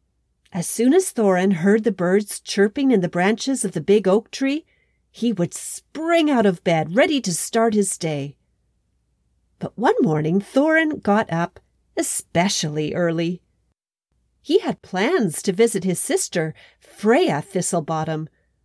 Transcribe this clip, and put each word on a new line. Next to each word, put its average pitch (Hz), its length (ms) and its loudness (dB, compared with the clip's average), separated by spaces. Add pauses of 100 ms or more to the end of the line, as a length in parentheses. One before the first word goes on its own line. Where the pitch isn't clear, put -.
(520)
As 170 160 -6
soon 254 280 2
as 381 180 2
Thorin 196 400 2
heard 202 300 2
the 226 80 2
birds 190 480 0
chirping 214 500 0
in 220 120 4
the 175 60 -2
branches 214 560 -2
of 190 100 -6
the 160 80 -4
big 196 260 2
oak 208 240 2
tree, 277 340 -4 (460)
he 233 200 -2
would 175 220 -2
spring 320 760 -2
out 233 180 2
of 180 160 0
bed, 160 320 0
ready 294 260 2
to 180 120 -4
start 226 420 0
his 196 240 0
day. 143 360 -6 (1200)
But - 180 -10
one 277 220 2
morning, 160 400 0
Thorin 311 640 0
got 208 280 0
up 170 280 -4 (360)
especially 156 1000 -2
early. 165 480 -2 (1000)
He 330 180 0
had 240 220 -6
plans 214 600 -2
to 196 80 0
visit 202 320 2
his 185 160 -2
sister, 170 560 -2 (240)
Freya 220 640 0
Thistlebottom, 160 840 -4 (380)